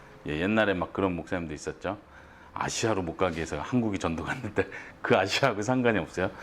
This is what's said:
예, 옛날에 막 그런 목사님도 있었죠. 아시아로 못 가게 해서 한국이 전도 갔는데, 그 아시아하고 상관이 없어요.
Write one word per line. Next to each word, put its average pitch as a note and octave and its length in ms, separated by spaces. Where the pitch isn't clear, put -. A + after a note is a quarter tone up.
예, D2+ 140
옛날에 G2+ 340
막 E2+ 180
그런 F#2+ 240
목사님도 E2 380
있었죠. D#2+ 420
아시아로 G#2+ 500
못 E2 140
가게 E2+ 240
해서 D#2 200
한국이 A2 380
전도 E2 260
갔는데, - 440
그 - 160
아시아하고 G2+ 460
상관이 A#2+ 360
없어요. F2+ 320